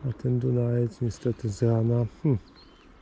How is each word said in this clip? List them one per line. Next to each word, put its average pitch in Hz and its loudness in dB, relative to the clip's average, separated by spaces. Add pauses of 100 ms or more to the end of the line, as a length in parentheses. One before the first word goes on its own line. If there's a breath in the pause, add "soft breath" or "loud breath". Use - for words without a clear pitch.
A 113 -4
ten 127 -2
Dunajec 120 0
niestety 117 -4
z 101 -2
rana. 117 2 (180)
Hm. 135 2 (640)